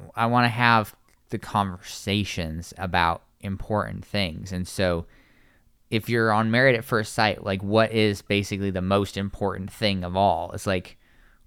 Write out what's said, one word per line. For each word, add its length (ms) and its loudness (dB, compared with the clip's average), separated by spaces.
I 120 0
wanna 220 4
have 460 4
the 80 -4
conversations 1400 -4
about 440 2
important 640 -4
things. 480 -4
And 140 -4
so 400 0
if 180 -2
you're 240 2
on 180 2
Married 240 4
at 100 -2
First 280 -2
Sight, 320 0
like, 180 -2
what 300 2
is 300 2
basically 480 -2
the 120 -2
most 340 2
important 540 -4
thing 320 -2
of 140 -4
all? 360 2
It's 140 -8
like, 300 -2